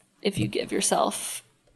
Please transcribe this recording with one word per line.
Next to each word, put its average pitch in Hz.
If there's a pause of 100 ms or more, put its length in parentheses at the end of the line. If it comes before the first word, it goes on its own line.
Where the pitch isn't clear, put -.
(220)
if 196
you -
give -
yourself, - (320)